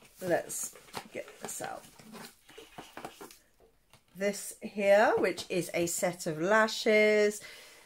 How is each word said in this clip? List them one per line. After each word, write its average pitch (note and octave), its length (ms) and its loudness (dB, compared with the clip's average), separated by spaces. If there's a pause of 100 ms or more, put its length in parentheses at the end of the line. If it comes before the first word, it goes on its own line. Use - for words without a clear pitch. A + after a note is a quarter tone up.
(220)
let's - 540 -4 (380)
get - 160 -12 (120)
this - 220 -12
out. - 220 -10 (2250)
This G3 460 -6
here, G#3 580 4
which G3 300 -2
is F3 260 -2
a E3+ 120 0
set F3 400 -4
of D#3 140 -4
lashes. G#3+ 1000 4 (460)